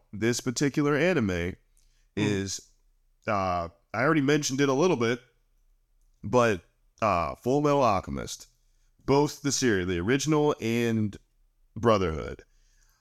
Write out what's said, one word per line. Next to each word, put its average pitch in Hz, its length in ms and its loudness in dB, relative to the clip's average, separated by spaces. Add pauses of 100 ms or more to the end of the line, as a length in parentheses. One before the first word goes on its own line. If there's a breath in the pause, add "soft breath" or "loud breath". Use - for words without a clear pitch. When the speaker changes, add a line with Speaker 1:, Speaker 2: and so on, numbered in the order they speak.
(120)
Speaker 1:
this 110 280 0
particular 147 560 0
anime 104 600 0 (600)
Speaker 2:
Hmm. 104 60 0
Speaker 1:
is, 98 360 -2 (680)
uh, 92 420 -2 (240)
I 107 100 -2
already 156 180 2
mentioned 143 400 0
it 139 80 2
a 135 40 0
little 156 240 2
bit, 117 220 0 (1040)
but, 113 380 2 (400)
uh, 85 340 0
Full 139 260 0
Metal 143 220 2
Alchemist, 82 640 -2 (580)
both 143 360 2
the 139 100 -2
series, 101 360 0
the 90 120 -2
original 143 640 0
and 113 540 -2 (600)
Brotherhood. 85 680 0 (580)